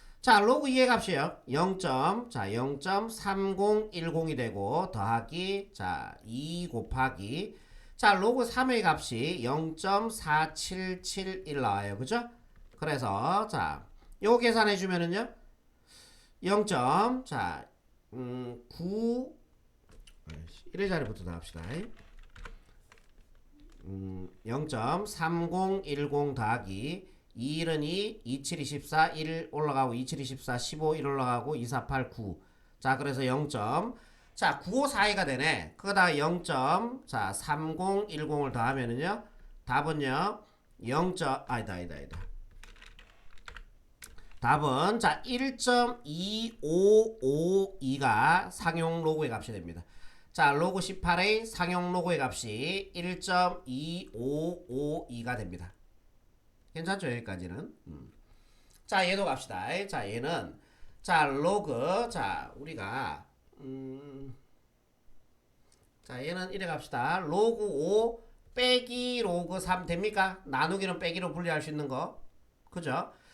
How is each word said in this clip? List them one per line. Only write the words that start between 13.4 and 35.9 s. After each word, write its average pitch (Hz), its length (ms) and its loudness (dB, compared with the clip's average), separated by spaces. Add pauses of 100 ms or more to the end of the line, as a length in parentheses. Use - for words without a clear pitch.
자, 80 380 -4 (360)
요거 233 180 8
계산해 226 360 6
주면은요. 180 500 0 (1160)
영 202 220 4
점, 190 580 2
자, 85 420 -4 (460)
음, 123 560 -8
구, 226 640 -2 (960)
아이씨, 80 340 -16 (100)
일의 190 160 0
자리부터 107 340 -4
다 87 80 -6
합시다. 82 300 -12 (2250)
음, 95 440 -8 (160)
영 120 240 -4
점 135 380 -2
삼공 170 800 -2
일공 143 480 0
더하기 113 760 -4 (240)
이, 139 240 -4
일은 160 240 0
이, 202 420 -4
이, 135 180 -6
칠, 160 180 -6
이십사, 147 480 2
일 160 440 -4
올라가고, 135 420 0
이, 127 100 -2
칠, 131 160 -6
이십사, 127 380 -4
십오, 156 360 0
일 143 120 -4
올라가고, 131 500 0
이, 120 80 -4
사, 120 220 -4
팔, 131 240 -2
구. 98 280 -8 (420)
자, 131 180 2
그래서 139 260 -2
영 139 240 2
점, 131 460 -2 (400)
자, 180 240 2
구오 254 280 2
사이가 208 380 4
되네. 127 520 0
그거다가 180 420 4